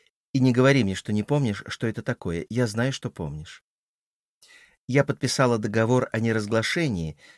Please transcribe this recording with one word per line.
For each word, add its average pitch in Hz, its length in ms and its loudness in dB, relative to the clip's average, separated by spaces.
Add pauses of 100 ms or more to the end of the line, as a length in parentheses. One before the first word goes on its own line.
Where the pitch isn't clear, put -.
(340)
И 135 60 0
не 127 120 6
говори 127 320 4
мне, 95 120 0
что - 180 -6
не 107 80 2
помнишь, 127 460 -2
что - 180 -6
это 110 160 -4
такое. 87 480 -6
Я 120 160 0
знаю, 117 260 -2
что - 200 -8
помнишь. 76 520 -10 (1200)
Я 139 160 2
подписала 123 560 0
договор 113 520 2
о 113 80 -2
неразглашении, 110 960 -2 (220)